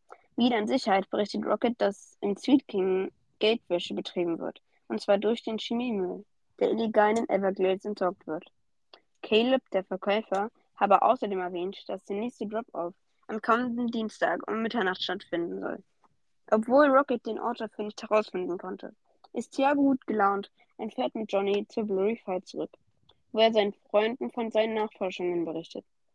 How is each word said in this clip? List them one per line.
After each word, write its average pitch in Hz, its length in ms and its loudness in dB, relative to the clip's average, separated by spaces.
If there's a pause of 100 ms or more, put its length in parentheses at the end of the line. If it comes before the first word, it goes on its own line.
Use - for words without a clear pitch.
(360)
Wieder 240 200 4
in 214 120 0
Sicherheit 196 420 2
berichtet 208 340 -2
Rocket, 233 360 0
dass - 400 -2
im 202 160 0
Sweet 277 320 2
King 190 440 0 (280)
Geldwäsche - 520 0
betrieben 175 460 -4
wird, - 240 -10 (240)
und 220 140 -4
zwar 202 180 4
durch 208 240 0
den 220 160 -6
Chemiemüll, 208 640 -4 (360)
der - 100 4
illegal 220 400 2
in 220 60 2
den 233 120 0
Everglades 190 560 0
entsorgt 196 420 -4
wird. 165 180 -6 (800)
Caleb, 247 480 2
der 190 140 -2
Verkäufer, 202 640 -2 (260)
habe 196 260 6
außerdem 208 380 2
erwähnt, 180 480 -6
dass 196 160 -8
der 202 120 -6
nächste 226 300 -6
Drop-Off 202 480 -6 (320)
am 214 160 -6
kommenden 240 460 0
Dienstag 214 600 -2
um 220 140 -2
Mitternacht 226 400 -2
stattfinden 185 580 -6
soll. 185 220 -8 (680)
Obwohl 240 360 6
Rocket 269 400 2
den 220 120 -4
Ort 240 220 -6
dafür 220 240 -8
nicht 214 160 -10
herausfinden 185 580 -2
konnte, 190 360 -12 (380)
ist - 200 -8
Thiago 285 300 4
gut 277 240 2
gelaunt 202 440 2 (260)
und 220 180 -8
fährt 254 200 -4
mit 220 180 -6
Johnny 202 360 0
zur 226 160 -4
Blurry 208 320 0
Fight 185 300 -6
zurück, 151 240 -8 (600)
wo 220 80 0
er 226 120 6
seinen 208 220 2 (160)
Freunden 220 400 0
von 226 200 -6
seinen 220 240 0
Nachforschungen 185 720 -4
berichtet. 165 400 -8 (300)